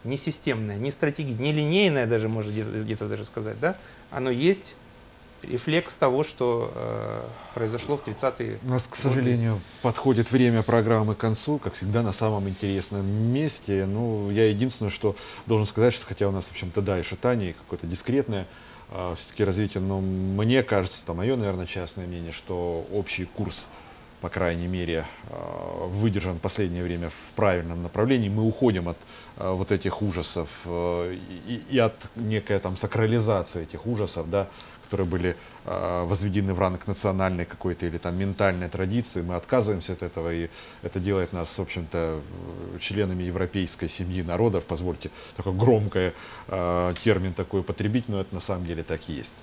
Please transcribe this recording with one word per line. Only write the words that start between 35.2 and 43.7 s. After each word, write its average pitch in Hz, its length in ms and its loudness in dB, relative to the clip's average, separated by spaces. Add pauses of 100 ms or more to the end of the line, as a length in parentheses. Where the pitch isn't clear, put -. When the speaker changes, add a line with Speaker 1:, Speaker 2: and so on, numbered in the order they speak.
Speaker 2:
а, 90 400 -2
возведены 98 480 2
в 87 60 -2
ранг 92 280 2
национальной 95 580 0
какой-то 87 400 -4
или 82 140 -2
там 87 180 -2
ментальной 95 520 2
традиции. 95 520 0
Мы 87 140 -2
отказываемся 101 580 0
от 85 100 -6
этого, 85 300 -4
и 85 160 -2 (320)
это 90 180 -4
делает 92 320 2
нас, 85 260 -4
в 101 40 -4
общем-то, 82 580 -2 (560)
э, 85 40 -10
членами 92 440 0
европейской 90 640 -2